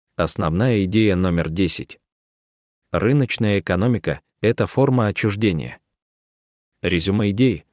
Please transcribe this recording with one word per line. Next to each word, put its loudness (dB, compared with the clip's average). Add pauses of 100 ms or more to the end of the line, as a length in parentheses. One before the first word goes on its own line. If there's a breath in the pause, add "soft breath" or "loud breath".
(180)
Основная 0
идея 2
номер 0
десять. -4 (920)
Рыночная 0
экономика — -2 (220)
это 0
форма 0
отчуждения. -2 (1040)
Резюме 0
идеи. 0